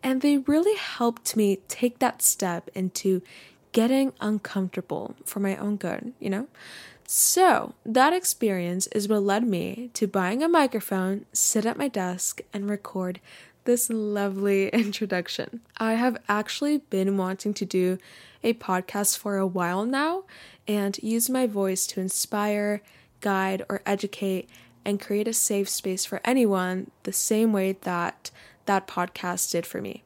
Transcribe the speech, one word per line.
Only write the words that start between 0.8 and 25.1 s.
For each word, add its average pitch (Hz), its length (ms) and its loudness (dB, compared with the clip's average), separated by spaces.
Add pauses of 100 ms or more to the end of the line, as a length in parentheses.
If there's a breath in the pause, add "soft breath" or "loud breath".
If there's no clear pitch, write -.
me 202 320 4
take - 320 -2
that - 240 0
step - 500 0
into 185 480 0 (520 loud breath)
getting 262 480 4
uncomfortable 196 960 -4 (100)
for - 160 -6
my 196 160 0
own 208 180 -2
good, 202 440 -6
you - 100 -6
know? 208 180 -2 (580 loud breath)
So - 680 4 (120)
that 254 280 6
experience 190 760 0
is 208 220 -2
what 208 140 4
led 202 220 2
me 196 500 -2
to 214 120 0
buying 190 340 0
a 320 60 2
microphone, 208 840 2
sit - 320 2
at 233 120 -2
my 277 120 -2
desk, 185 520 -4 (120)
and 202 160 -4
record 185 500 -6 (460 loud breath)
this 240 240 2
lovely 202 800 0
<laughs> - 40 -6
introduction. 202 840 -2 (180)
I 226 180 0
have 240 220 2 (120)
actually 214 480 0
been 196 400 0
wanting 190 380 -2
to 196 100 -4
do 185 320 0 (440 loud breath)
a 233 120 2
podcast 196 640 -2
for 202 200 -2
a 190 100 2
while 180 380 -2
now 302 380 0 (440 loud breath)
and 202 360 0
use 226 260 0
my 254 180 2
voice 196 400 0
to - 120 -6
inspire, 208 840 -2 (380 soft breath)
guide, 190 480 0
or 196 180 -4
educate 196 640 -2 (360 loud breath)
and 202 160 -2
create 208 260 -2